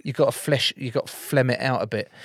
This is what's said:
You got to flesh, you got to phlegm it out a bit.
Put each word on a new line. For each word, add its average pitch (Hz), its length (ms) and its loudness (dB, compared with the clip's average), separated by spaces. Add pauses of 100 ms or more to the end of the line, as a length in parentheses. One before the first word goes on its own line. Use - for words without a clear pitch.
You 143 80 -4
got 139 140 4
to 123 60 2
flesh, - 440 0
you 123 160 -6
got - 160 -2
to - 40 -12
phlegm 127 380 2
it 117 100 0
out 127 220 0
a 110 60 -2
bit. 104 220 -4 (140)